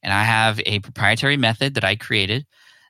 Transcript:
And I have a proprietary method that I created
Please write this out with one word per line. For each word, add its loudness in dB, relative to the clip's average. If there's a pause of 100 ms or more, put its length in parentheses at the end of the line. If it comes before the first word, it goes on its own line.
And -4
I 2
have 2
a -2
proprietary 0
method 0
that -2
I 2
created -2 (440)